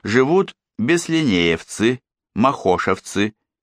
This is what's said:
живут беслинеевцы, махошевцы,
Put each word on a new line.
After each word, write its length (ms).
живут 500
беслинеевцы, 1200
махошевцы, 960